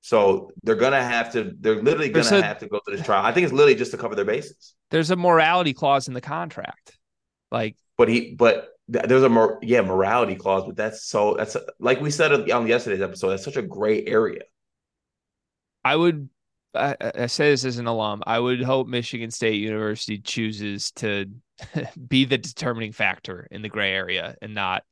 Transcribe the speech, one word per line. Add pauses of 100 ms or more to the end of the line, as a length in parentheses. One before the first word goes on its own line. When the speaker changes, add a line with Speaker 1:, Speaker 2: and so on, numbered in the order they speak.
Speaker 1:
So (120)
they're
gonna
have
to,
they're
literally
Speaker 2:
There's
Speaker 1:
gonna
Speaker 2:
a
Speaker 1:
have
to
go
through
this
trial.
I
think
it's
literally
just
to
cover
their
bases. (160)
Speaker 2:
There's
a
morality
clause
in
the
contract. (520)
Like, (200)
Speaker 1:
But
he,
but (240)
th-,
there's
a
mor-,
yeah,
morality
clause,
but
that's
so,
that's
a, (180)
like
we
said
on
yesterday's
episode,
that's
such
a
gray
area. (1400)
Speaker 2:
I
would (460)
I,
I, (100)
I
say
this
as
an
alum.
I
would
hope
Michigan
State
University
chooses
to (420)
<laughs>
be
the
determining
factor
in
the
gray
area
and
not